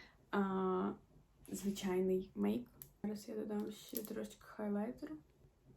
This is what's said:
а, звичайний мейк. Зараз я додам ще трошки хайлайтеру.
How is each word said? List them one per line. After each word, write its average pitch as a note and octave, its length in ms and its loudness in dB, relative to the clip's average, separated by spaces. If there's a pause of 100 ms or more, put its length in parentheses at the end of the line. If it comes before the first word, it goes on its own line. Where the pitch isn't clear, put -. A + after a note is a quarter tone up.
(300)
а, F#3+ 600 4 (560)
звичайний F#3+ 840 2
мейк. G#3 320 2 (360)
Зараз G#3 260 -2
я A3 80 -4
додам G#3+ 340 -2
ще - 320 -6
трошки G#3+ 380 -6
хайлайтеру. A3 760 -2 (600)